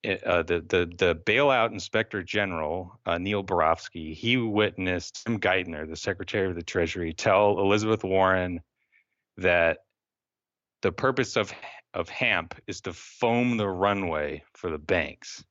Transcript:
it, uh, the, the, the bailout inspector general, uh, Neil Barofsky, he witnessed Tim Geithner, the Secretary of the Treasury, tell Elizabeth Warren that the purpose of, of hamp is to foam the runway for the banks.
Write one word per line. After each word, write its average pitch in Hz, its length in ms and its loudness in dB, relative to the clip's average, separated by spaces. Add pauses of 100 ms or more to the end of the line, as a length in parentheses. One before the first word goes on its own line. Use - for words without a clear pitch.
it, 95 200 -4
uh, 87 200 2
the, 85 180 0
the, 87 360 0
the 87 180 2
bailout 117 560 2
inspector 107 520 -4
general, 90 800 -4
uh, 85 120 0
Neil 101 260 -2
Barofsky, 82 720 0
he 117 220 0
witnessed 98 880 -2
Tim 113 140 -2
Geithner, 82 480 -2
the 80 80 -10
Secretary 95 540 -2
of 87 60 -4
the 85 80 -8
Treasury, 82 500 -2
tell 101 460 4
Elizabeth 104 440 2
Warren 92 580 2 (760)
that 87 420 4 (1000)
the 95 100 0
purpose 127 460 -2
of, 104 160 -2 (400)
of 87 160 -4
hamp 92 440 -2 (140)
is - 140 -10
to 87 120 -8
foam 120 640 0
the 104 100 0
runway 87 760 0 (100)
for - 160 -8
the 78 80 -4
banks. 76 720 -4